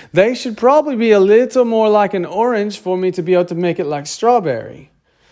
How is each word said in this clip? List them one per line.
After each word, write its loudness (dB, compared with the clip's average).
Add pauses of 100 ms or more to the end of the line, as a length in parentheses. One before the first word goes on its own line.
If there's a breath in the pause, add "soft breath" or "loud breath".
(120)
they 2
should -8
probably 2
be 2
a 6
little 4
more 0
like 2
an -4
orange -4
for -4
me -2
to -6
be 0
able 2
to -8
make -2
it -4
like -6
strawberry. -2 (420)